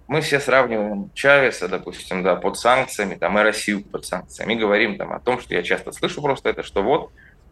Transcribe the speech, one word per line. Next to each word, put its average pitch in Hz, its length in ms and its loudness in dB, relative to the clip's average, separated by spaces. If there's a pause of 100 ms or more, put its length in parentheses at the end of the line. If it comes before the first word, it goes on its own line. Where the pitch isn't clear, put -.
мы 151 160 0
все 143 180 0
сравниваем 110 760 2
Чавеса, 135 540 4
допустим, 92 540 -4
да, 90 140 4
под 92 220 -4
санкциями, 113 580 2
там, 90 220 0
и 107 40 6
Россию 104 420 0
под - 220 -10
санкциями, - 480 -6
и - 20 0
говорим 104 400 2
там 85 160 -8
о 82 80 -8
том, 123 200 0
что - 140 -6
я 87 80 0
часто - 300 -4
слышу 156 300 -4
просто 135 260 -2
это, - 140 -2
что - 200 -2
вот, 143 280 0 (420)